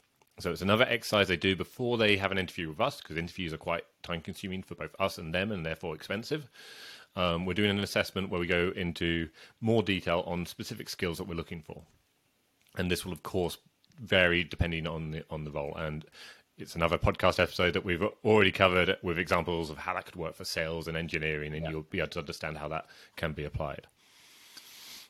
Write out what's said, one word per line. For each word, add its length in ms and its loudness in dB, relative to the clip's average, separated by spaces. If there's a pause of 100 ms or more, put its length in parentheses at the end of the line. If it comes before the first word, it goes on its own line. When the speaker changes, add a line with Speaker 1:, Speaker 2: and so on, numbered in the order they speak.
(380)
Speaker 1:
So 140 -2
it's 100 -6
another 260 6
exercise 380 2
they 100 2
do 200 2
before 420 -2
they 200 6
have 120 2
an 80 -2
interview 300 -4
with 120 -4
us, 200 0
'cause 160 -10
interviews 360 -4
are 60 -6
quite 240 -2 (220)
time 160 -4
consuming 420 -8
for 140 -14
both 240 -10
us 180 0
and 160 -6
them 160 0
and 160 -4
therefore 300 -6
expensive. 520 -6 (680)
Um, 280 2
we're 100 -2
doing 160 4
an 100 2
assessment 480 0
where 120 -2
we 60 -2
go 300 2
into 540 -2 (300)
more 220 4
detail 440 0
on 200 -2
specific 420 -10
skills 300 -4
that 60 -8
we're 100 -8
looking 280 -8
for. 200 -16 (920)
And 120 2
this 160 0
will, 80 -6
of 120 -12
course, 340 -2 (400)
vary 460 4
depending 420 -2
on 240 -4
the, 180 -8
on 140 -6
the 80 -8
role. 240 -4
And 300 -6 (540)
it's 160 -14
another 240 2
podcast 400 4
episode 340 4
that 120 0
we've 180 0 (220)
already 260 8
covered 500 6
with 160 -2
examples 540 0
of 80 -10
how 160 -4
that 100 -4
could 120 -18
work 180 -6
for 100 -14
sales 440 -4
and 80 -4
engineering, 580 -2
and 80 -6
Speaker 2:
Yeah. 80 -4
Speaker 1:
you'll 120 -4
be 180 -4
able 80 0
to 100 -8
understand 400 -6
how 100 -8
that 180 -6 (280)
can 180 -4
be 120 -6
applied. 420 -6 (1200)